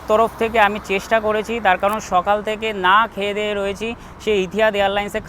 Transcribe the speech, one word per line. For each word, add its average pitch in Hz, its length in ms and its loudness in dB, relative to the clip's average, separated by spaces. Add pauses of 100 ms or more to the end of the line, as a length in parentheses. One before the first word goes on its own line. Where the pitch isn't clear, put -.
তরফ 214 220 4 (100)
থেকে 226 160 0 (100)
আমি 208 120 -2 (120)
চেষ্টা 196 340 0
করেছি, 214 280 -2 (120)
তার 185 160 6
কারণ 208 180 0 (120)
সকাল 196 260 2 (120)
থেকে 214 180 -6 (200)
না 196 100 6 (160)
খেয়ে 202 240 -4
দেয়ে 208 220 -4
রয়েছি। 196 280 -4 (360)
সে 214 80 0 (140)
ইতিহাদ 208 340 2
এয়ারলাইন্সে 202 500 0